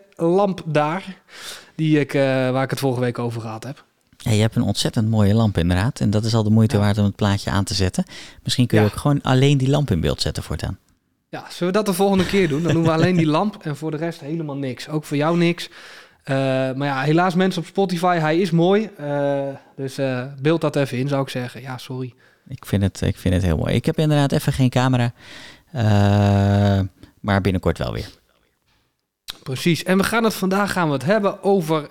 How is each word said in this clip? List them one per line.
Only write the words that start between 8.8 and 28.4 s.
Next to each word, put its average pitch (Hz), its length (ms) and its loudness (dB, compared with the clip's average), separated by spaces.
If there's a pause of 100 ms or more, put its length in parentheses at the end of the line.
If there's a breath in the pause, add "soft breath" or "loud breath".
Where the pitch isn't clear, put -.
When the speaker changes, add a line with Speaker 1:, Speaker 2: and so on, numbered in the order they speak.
Speaker 1:
Ja. 104 60 2
Speaker 2:
ook - 80 -12
gewoon 143 240 0
alleen 139 360 4
die 131 120 0
lamp 147 220 0
in 87 100 2
beeld 71 200 -2
zetten - 220 -4
voortaan. - 340 -6 (520)
Speaker 1:
Ja, - 200 -14
zullen 180 240 -4
we 208 60 2
dat 208 60 0
de 202 80 0
volgende 190 320 2
keer 190 220 2
doen? 151 160 -2
Dan 156 100 2
doen 165 100 2
we 165 80 4
alleen 170 240 2
die 165 100 4 (100)
Speaker 2:
<laughs> - 20 2
Speaker 1:
lamp 208 240 -2
en 151 160 -6
voor 156 140 -8
de 151 60 -6
rest 165 220 -8
helemaal 147 380 -8
niks. 135 320 -8
Ook 156 140 -4
voor 147 140 -4
jou 156 200 2
niks. 170 320 0 (540 loud breath)
Eh, 135 120 -2 (380)
maar 139 140 -4
ja, 135 140 -2
helaas 160 340 2
mensen 185 260 0
op 160 60 -8
Spotify, 180 500 0
hij 156 220 0
is 190 120 0
mooi. 190 460 2
Eh, 143 440 -2 (340 soft breath)
dus, 135 220 -10
eh, 131 260 -2 (180)
beeld 160 200 2
dat - 140 -2
even 135 220 -2
in, 131 100 -2
zou 139 140 -2
ik 131 80 -4
zeggen. 123 320 -8
Ja, 131 160 -12
sorry. 127 360 -12 (340 soft breath)
Speaker 2:
Ik - 180 -16
vind 101 160 0
het, 95 200 -2
ik 92 160 -2
vind 92 160 -2
het 92 100 0
heel 82 140 2
mooi. - 180 -2
Ik 120 100 0
heb 160 120 -2
inderdaad 151 340 2
even 151 220 0
geen 131 160 2
camera, 123 440 0 (580 loud breath)
eh, 101 1080 4 (400 loud breath)
maar 98 220 0
binnenkort 90 360 0
wel 60 160 -4
weer. - 160 -8 (1300)